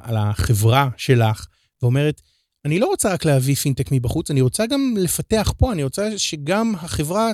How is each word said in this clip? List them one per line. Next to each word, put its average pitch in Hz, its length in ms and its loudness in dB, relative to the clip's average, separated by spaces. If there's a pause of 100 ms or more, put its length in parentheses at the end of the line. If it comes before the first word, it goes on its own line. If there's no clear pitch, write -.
על 113 140 -4
החברה 110 800 2
שלך 113 500 2 (360)
ואומרת, 139 380 0 (440)
"אני 156 140 0
לא 247 80 2
רוצה 294 260 0
רק - 120 -2
להביא 139 300 2
פינטק 135 380 -2
מבחוץ, 131 380 -2
אני 139 100 2
רוצה 131 260 2
גם 269 320 0
לפתח - 580 0
פה, 254 160 2
אני 151 120 -2
רוצה 202 340 -4
שגם 190 560 -2
החברה 175 600 -2